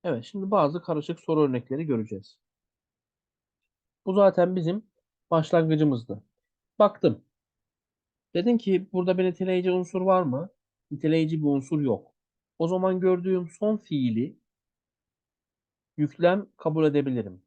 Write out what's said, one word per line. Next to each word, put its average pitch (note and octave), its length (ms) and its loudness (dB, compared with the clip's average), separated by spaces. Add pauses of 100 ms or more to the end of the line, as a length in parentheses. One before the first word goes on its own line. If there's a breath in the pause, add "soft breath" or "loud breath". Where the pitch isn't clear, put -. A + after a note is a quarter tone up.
Evet, B2 200 -4
şimdi G3 260 -8
bazı E3+ 320 0
karışık D#3+ 380 -6
soru D#3 220 0
örnekleri C3 440 -2
göreceğiz. A2 520 -6 (1700)
Bu F#3+ 80 -2
zaten F#3 420 4
bizim F#3 300 -4 (440)
başlangıcımızdı. D#3 920 0 (560)
Baktım. - 460 2 (1080)
Dedim A3+ 240 2
ki F#3+ 340 0
burada F#3 260 0
bir F#3 60 0
niteleyici F#3 460 -2
unsur F3+ 300 -2
var F#3 220 4
mı? D3 280 -4 (400)
Niteleyici D#3 520 0
bir D3 40 0
unsur C#3+ 340 0
yok. B2+ 340 -4 (440)
O E3 100 -2
zaman F#3 320 0
gördüğüm F3+ 480 0
son G#3+ 280 -2
fiili C3 640 -2 (1600)
yüklem F3 500 0 (100)
kabul D#3 280 -2
edebilirim. C3 640 -2